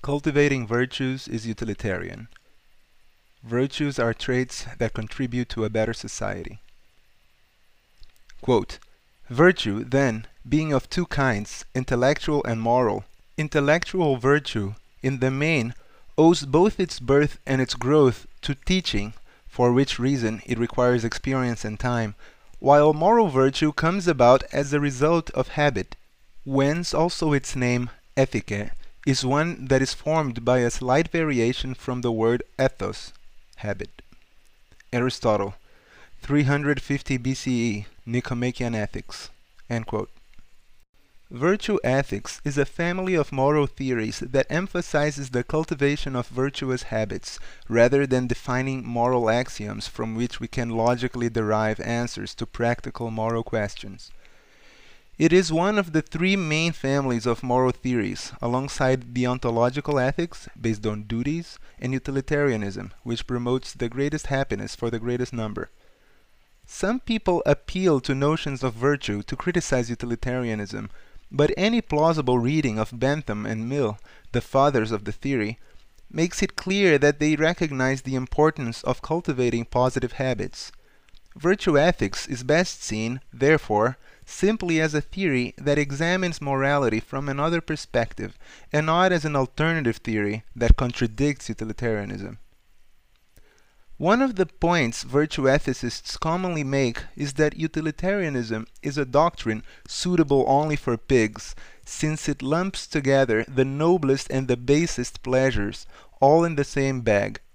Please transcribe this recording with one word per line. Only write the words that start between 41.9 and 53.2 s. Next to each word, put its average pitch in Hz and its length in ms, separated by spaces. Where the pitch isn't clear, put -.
is 143 140
a 139 60
family 180 500
of 151 160
moral 143 340
theories 123 540
that 135 320
emphasizes 151 800
the 123 120
cultivation 143 720
of 123 120
virtuous 131 560
habits, - 560
rather 123 380
than 127 220
defining 127 580
moral 120 460
axioms 107 560
from 113 260
which 117 260
we 117 80
can 120 220
logically 120 580
derive 107 520
answers 117 560
to 113 100
practical 120 640
moral 113 320